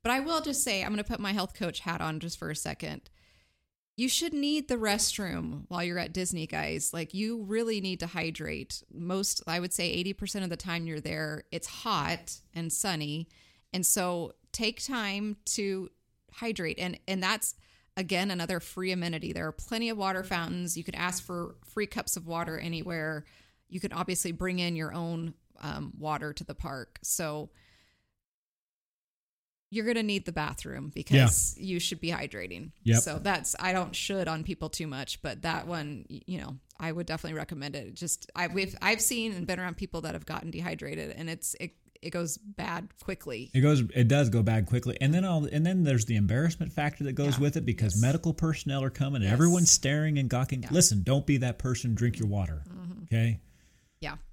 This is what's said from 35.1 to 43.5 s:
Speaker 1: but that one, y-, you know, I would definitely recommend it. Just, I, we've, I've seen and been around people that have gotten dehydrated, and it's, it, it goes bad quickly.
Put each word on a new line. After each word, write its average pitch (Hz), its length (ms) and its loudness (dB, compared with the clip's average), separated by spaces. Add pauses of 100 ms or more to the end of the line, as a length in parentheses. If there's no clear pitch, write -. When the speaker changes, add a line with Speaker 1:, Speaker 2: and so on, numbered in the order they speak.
Speaker 1:
but 139 200 -8
that 165 260 -4
one, 147 420 -6
y-, - 160 -12
you 180 140 -6
know, 135 180 -10 (220)
I 165 120 -4
would 170 140 -4
definitely 160 320 -6
recommend 147 380 -8
it. 117 180 -10
Just, - 400 -6
I, 175 140 -2
we've, 190 340 -2
I've 220 200 2
seen 226 320 0
and 175 120 -4
been 185 140 -2
around 180 160 -4
people 180 260 -6
that 160 120 -6
have 156 120 -8
gotten 160 260 -8
dehydrated, 160 640 -6
and 165 120 -8
it's, - 300 -6
it, - 140 -8 (280)
it 170 100 -8
goes 170 260 -2
bad 180 500 -8 (160)
quickly. 131 500 -8